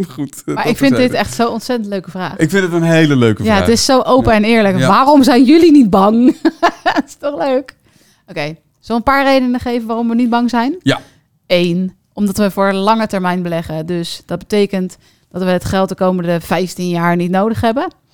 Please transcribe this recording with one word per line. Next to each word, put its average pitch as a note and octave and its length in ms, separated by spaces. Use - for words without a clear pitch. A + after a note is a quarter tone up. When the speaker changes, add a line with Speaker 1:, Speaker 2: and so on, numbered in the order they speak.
Speaker 1:
Goed, - 380
Speaker 2:
Maar D3 80
Speaker 1:
dat G#3+ 100
Speaker 2:
ik A#3+ 120
vind - 20
dit C#4 120
Speaker 1:
terzijde. B3 260
Speaker 2:
echt - 180
zo'n A#3 140
ontzettend A3+ 400
leuke G3 220
vraag. F3+ 260
Speaker 1:
Ik D#3 140
vind F#3+ 140
het E3+ 80
een E3+ 100
hele D#3+ 340
leuke A2+ 260
Speaker 2:
Ja, - 60
Speaker 1:
vraag. G#3 120
Speaker 2:
het F3 140
is A3 100
zo C4 160
open B3+ 300
Speaker 1:
Ja. A3 80
Speaker 2:
en G#3 60
eerlijk. G#3 340
Speaker 1:
Ja. F3 100
Speaker 2:
Waarom C4 340
zijn B3 220
jullie E4 280
niet C4+ 180
bang? G#3+ 460
<laughs> - 260
Dat - 240
is - 80
toch D4 240
leuk? C#4 360
Oké, F3 160
zullen D#3+ 120
we - 140
een A#3 80
paar C#4 220
redenen B3+ 360
geven A#3+ 260
waarom A#3 220
we A3+ 60
niet A#3+ 160
bang A#3+ 200
zijn? B3 320
Speaker 1:
Ja. - 180
Speaker 2:
Eén, F3+ 500
omdat G3 240
we G#3 140
voor G3 220
lange G#3 340
termijn F#3 360
beleggen. E3 440
Dus E3+ 400
dat F3 120
betekent G3 580
dat F3+ 120
we F#3 80
het F3+ 140
geld F#3+ 240
de F#3+ 60
komende F3 460
vijftien F3+ 480
jaar F3 280
niet F3 140
nodig G3+ 300
hebben. B3 340